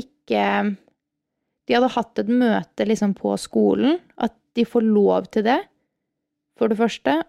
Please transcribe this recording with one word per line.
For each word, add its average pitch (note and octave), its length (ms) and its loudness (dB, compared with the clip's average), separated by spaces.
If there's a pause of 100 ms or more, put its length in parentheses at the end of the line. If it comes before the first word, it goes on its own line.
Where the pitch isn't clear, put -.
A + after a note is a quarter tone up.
ikke... - 420 -4 (1200)
De A#3+ 80 2
hadde B3 180 2
hatt - 240 -4
et G#3+ 140 -2
møte A3 560 0
liksom G#3 260 0
på G3+ 240 -4
skolen, A3 600 0 (180)
at A3+ 160 -4 (240)
de A#3 80 2
får A#3 160 0
lov G3 480 2
til G#3+ 160 -2
det, C4+ 140 2 (1000)
for A#3 100 0
det G#3+ 120 -2
første. A#3 340 0 (140)